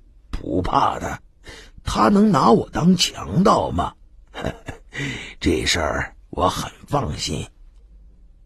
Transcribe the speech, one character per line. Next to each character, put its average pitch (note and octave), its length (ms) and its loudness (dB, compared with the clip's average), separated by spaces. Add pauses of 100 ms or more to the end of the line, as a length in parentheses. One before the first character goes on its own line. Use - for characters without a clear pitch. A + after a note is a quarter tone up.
(300)
不 - 320 -4
怕 - 360 0
的， - 220 -10 (640)
他 G#3+ 260 2
能 G#3 220 6
拿 D#3+ 200 4
我 G#3+ 200 2
当 F3 260 4
强 - 460 -2
盗 C3 280 4
吗？ - 240 -4 (380)
<laughs> - 1080 -10
这 - 260 0
事 - 140 -2
儿 - 360 -4 (140)
我 - 180 0
很 - 220 -6 (160)
放 B2 320 -4
心。” - 280 -6 (1000)